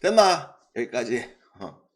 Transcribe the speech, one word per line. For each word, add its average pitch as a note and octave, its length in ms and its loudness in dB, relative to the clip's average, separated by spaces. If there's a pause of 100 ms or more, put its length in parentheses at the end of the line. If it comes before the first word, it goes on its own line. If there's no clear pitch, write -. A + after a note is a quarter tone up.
됐나? F#3+ 520 2 (220)
여기까지. A#2 480 -4 (360)
어. F2+ 200 -16 (160)